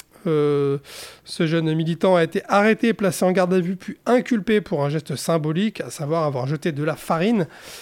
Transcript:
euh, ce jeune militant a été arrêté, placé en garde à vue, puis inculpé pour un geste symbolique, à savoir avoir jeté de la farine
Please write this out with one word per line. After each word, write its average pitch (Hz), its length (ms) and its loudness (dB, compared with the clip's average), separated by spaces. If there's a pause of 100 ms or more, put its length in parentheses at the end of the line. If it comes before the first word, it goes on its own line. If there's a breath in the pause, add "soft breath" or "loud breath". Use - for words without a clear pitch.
(280)
euh, 143 500 2 (480 loud breath)
ce - 220 -2
jeune 160 260 0
militant 165 420 2
a 170 80 4
été 165 240 -2
arrêté, 214 460 4
placé 196 300 -2
en 185 80 4
garde 180 220 2
à 190 60 4
vue, 180 160 -2
puis - 300 -12
inculpé 226 560 2
pour 151 220 -2
un 143 60 0
geste 151 260 -4
symbolique, 165 640 0
à 123 100 -10
savoir 156 320 -2
avoir 131 240 -2
jeté 156 240 -2
de 143 120 -4
la 156 120 -2
farine 185 520 0 (340 loud breath)